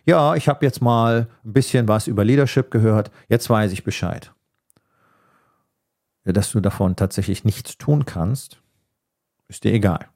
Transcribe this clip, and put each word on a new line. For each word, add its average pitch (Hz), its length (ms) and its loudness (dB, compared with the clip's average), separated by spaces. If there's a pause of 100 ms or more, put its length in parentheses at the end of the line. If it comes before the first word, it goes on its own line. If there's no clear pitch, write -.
Ja, 160 300 4
ich 147 140 0
habe 143 160 0
jetzt - 160 -2
mal 117 480 2 (160)
ein 107 80 -14
bisschen 127 340 2
was 110 200 0
über 101 180 0
Leadership 131 440 2
gehört, 110 420 2 (180)
jetzt 117 200 0
weiß 107 220 2
ich - 140 -10
Bescheid. - 480 -8 (1900)
Ja, 92 80 -2
dass 95 180 0
du 110 80 -2
davon 95 380 -2
tatsächlich 98 480 -4
nichts - 320 -4
tun 147 280 0
kannst, 92 560 -6 (840)
ist - 160 -14
dir 104 100 2
egal, 98 420 0